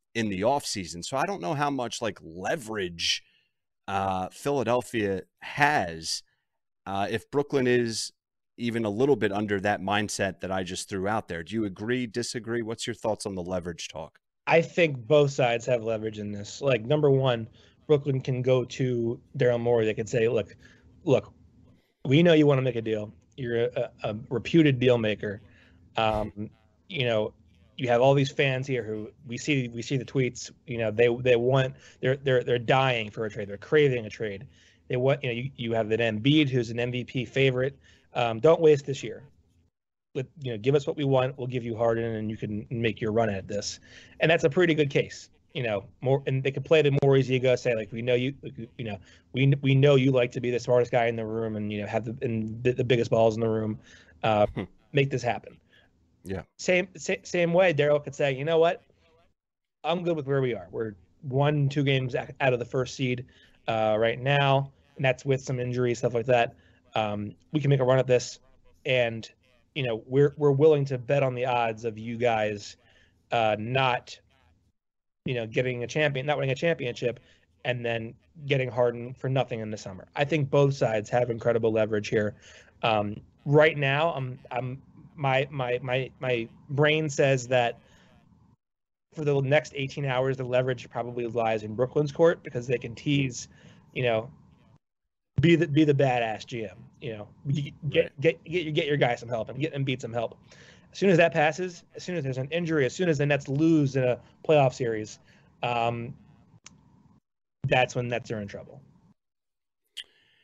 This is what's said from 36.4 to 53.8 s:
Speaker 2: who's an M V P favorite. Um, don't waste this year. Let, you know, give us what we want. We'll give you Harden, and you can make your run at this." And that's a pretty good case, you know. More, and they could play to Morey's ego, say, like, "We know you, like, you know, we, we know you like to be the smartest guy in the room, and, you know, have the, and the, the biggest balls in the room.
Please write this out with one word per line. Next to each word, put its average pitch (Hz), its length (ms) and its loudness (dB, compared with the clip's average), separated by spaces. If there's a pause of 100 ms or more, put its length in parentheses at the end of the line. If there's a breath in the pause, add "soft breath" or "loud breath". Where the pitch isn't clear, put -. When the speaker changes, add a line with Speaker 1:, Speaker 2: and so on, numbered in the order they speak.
Speaker 2:
who's 120 200 0
an 117 100 -6
M 123 120 -2
V 123 120 -6
P 120 220 -6
favorite. 135 500 0 (380 soft breath)
Um, 117 260 -2
don't 160 220 6
waste 151 240 6
this 135 160 -6
year. 110 220 -12 (920)
Let, 131 140 -6 (160)
you 127 80 -6
know, 110 80 -6
give 131 160 4
us 143 100 2
what 160 100 -4
we 151 80 -4
want. 131 340 2
We'll 127 100 -6
give 127 160 -4
you 117 120 -6
Harden, 117 400 0
and 107 140 -4
you 110 80 -6
can 107 320 -8
make 113 320 -2
your 107 100 -2
run 110 180 2
at 95 180 -6
this." 101 320 -8 (400 loud breath)
And 165 100 2
that's 170 140 4
a 160 80 4
pretty 170 240 2
good 147 160 2
case, - 400 -4 (240)
you 143 80 -4
know. 104 220 -2 (160)
More, 135 260 0
and 131 160 -2
they 135 80 0
could 139 120 -8
play 156 200 4
to 143 80 4 (100)
Morey's 135 300 4
ego, 127 240 2
say, 123 180 -2
like, 110 180 -4
"We 113 120 -8
know 123 100 2
you, 127 300 0
like, - 100 -14 (240)
you 120 80 -10
know, 101 140 -10 (320 soft breath)
we, 135 200 2 (100)
we 135 120 4
know 139 220 6
you 135 160 4
like 123 220 2
to 135 60 -6
be 123 120 -2
the 120 80 -2
smartest 123 320 2
guy 120 160 2
in 117 80 -2
the 113 100 -4
room, 110 300 -4
and, 104 180 -4
you 104 80 -4
know, 104 60 -6
have 110 180 -4
the, 127 160 -8
and 113 420 -4
the, 123 100 2
the 127 100 -2
biggest 117 260 2
balls 113 240 4
in 110 80 -4
the 113 80 0
room. 110 300 -2 (420 loud breath)